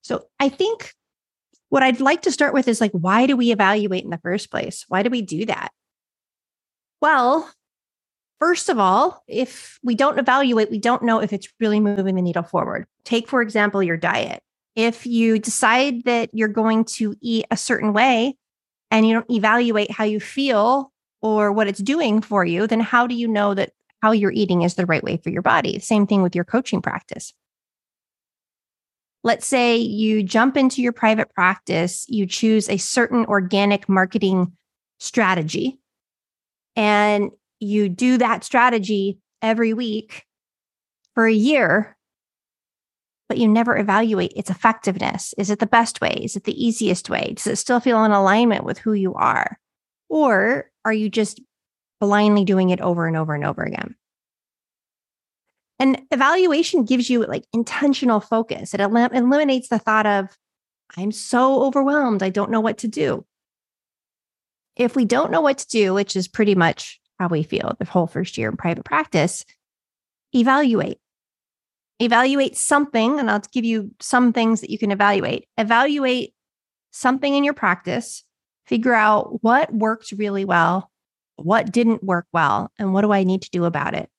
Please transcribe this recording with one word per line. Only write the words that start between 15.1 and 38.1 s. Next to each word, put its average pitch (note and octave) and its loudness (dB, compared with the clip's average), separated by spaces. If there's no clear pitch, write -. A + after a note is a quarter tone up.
decide A#3+ 0
that A#3 -2
you're A3 0
going A3 0
to G#3 -4
eat A3+ -4
a - -2
certain - -2
way A#3+ 2
and A3 4
you A3+ 4
don't A#3 -4
evaluate A3 0
how G#3+ -4
you G#3+ -2
feel C4 0
or G#3+ 0
what G#3+ 0
it's G3+ -6
doing A3 0
for G3 0
you, F3 -2
then A3+ 0
how A#3+ 0
do A#3+ -6
you A#3 -4
know G3+ 0
that F#3+ -4
how A3 4
you're G3+ 2
eating F3+ 2
is F3 0
the F3+ -2
right D#3+ 0
way E3+ -4
for - -6
your F3+ -4
body? - 0
Same G3+ 2
thing G3 2
with F3+ 0
your F3 -2
coaching A3 -2
practice. - -10
Let's A#3 0
say A#3+ 2
you G#3+ 0
jump A#3 2
into C4 2
your A#3+ 0
private A3 0
practice, F3+ -2
you G#3 -2
choose A3 0
a G3 -2
certain A#3 0
organic G3+ 0
marketing F#3+ 2
strategy, F#3 -2
and G#3 2
you G#3 0
do B3 2